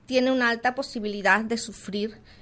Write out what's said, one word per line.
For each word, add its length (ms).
tiene 240
una 180
alta 260
posibilidad 680
de 160
sufrir 580